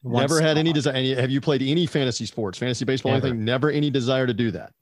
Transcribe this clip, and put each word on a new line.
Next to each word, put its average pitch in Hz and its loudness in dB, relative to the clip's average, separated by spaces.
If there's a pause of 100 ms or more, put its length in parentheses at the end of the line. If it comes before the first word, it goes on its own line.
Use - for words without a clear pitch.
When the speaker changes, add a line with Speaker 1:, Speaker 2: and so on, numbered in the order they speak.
Speaker 1:
once. 123 0
Speaker 2:
Never 156 2
had 156 4
any 160 2
desire. 143 0
Any, 131 0
have 127 0
you 135 0
played 139 2
any 151 0
fantasy 131 -2
sports, 104 -6
fantasy 123 -4
baseball, 131 0
Speaker 1:
Never. 135 2
Speaker 2:
anything? 117 -2
Never 127 2
any 147 0
desire 131 0
to 123 0
do 113 0
that? 78 -12